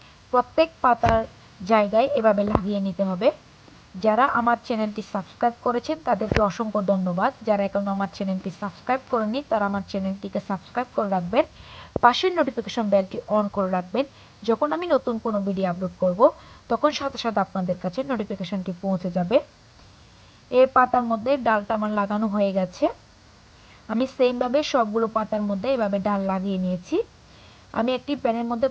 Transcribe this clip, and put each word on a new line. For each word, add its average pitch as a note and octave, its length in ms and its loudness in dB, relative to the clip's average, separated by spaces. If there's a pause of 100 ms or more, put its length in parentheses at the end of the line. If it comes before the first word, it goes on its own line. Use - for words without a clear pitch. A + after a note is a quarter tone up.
(340)
প্রত্যেক B3+ 360 2 (120)
পাতার A#3 400 4 (400)
জায়গায় G#3+ 460 4 (120)
এভাবে G#3+ 240 4
লাগিয়ে G#3 360 2
নিতে G3 240 -2
হবে। F#3+ 240 0 (800)
যারা A3 200 4 (140)
আমার A#3+ 180 2 (100)
চ্যানেলটি G#3+ 340 -2 (120)
সাবস্ক্রাইব A#3 420 -2 (100)
করেছেন B3 400 -2
তাদেরকে G#3+ 340 0 (100)
অসংখ্য G#3+ 320 -4 (100)
ধন্যবাদ। F#3+ 400 0 (160)
যারা G3+ 180 0
এখনো G3+ 300 -4
আমার G3 180 -4
চ্যানেলটি F#3+ 380 -6 (100)
সাবস্ক্রাইব B3+ 480 -4
করেনি A3+ 300 -2 (100)
তারা G#3+ 160 0
আমার G3 260 -2
চ্যানেলটিকে G3 480 -6 (100)
সাবস্ক্রাইব G#3+ 460 -6
করে G#3 200 0
রাখবেন, F3+ 300 0 (580)
পাশের B3+ 360 4
নোটিফিকেশন A#3+ 540 -2
বেলটি G3 240 2 (180)
on G#3+ 100 2 (100)
করে F#3+ 220 0
রাখবেন। F#3 280 -2 (380)
যখন A3+ 320 2
আমি F4 120 -2
নতুন C4 280 2 (100)
কোনো G#3+ 120 -2 (100)
ভিডিও F#3+ 240 0
আপলোড F3+ 220 -6 (100)
করব F3+ 160 0 (500)
তখন B3 200 0 (100)
সাথে C#4 240 -6
সাথে G#3+ 220 -2
আপনাদের F3+ 380 -4
কাছে F#3 160 -6 (120)
নোটিফিকেশনটি G3 600 -6 (100)
পৌঁছে F#3+ 300 -2
যাবে। F3+ 260 2 (1120)
এই B3+ 240 6
পাতার B3+ 360 4
মধ্যে A3+ 200 -2 (140)
ডালটা A3 300 2
আমার G#3+ 240 -2
লাগানো G#3 280 0
হয়ে G3+ 300 0
গেছে। F#3 280 -2 (1040)
আমি A3+ 160 0 (100)
সেমভাবে B3 480 2
সবগুলো A3+ 520 0
পাতার G#3+ 340 -2
মধ্যে G3 260 -2
এভাবে G3+ 220 0 (100)
ডাল G3+ 140 0 (100)
লাগিয়ে F#3+ 320 -2
নিয়েছি। F3+ 340 -2 (760)
আমি A#3 240 0
একটি C#4 240 -6
প্যানের A#3 300 0
মধ্যে A#3+ 200 0